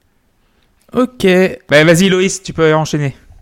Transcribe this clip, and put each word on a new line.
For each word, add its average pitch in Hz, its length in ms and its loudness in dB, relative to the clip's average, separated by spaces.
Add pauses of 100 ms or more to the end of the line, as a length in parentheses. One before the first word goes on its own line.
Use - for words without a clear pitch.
(920)
Ok. 247 340 -4 (420)
Bah, 147 140 4
vas-y, 170 260 2
Loïs, 185 320 -2
tu - 120 -16
peux 160 200 0
enchaîner. 151 440 -4 (260)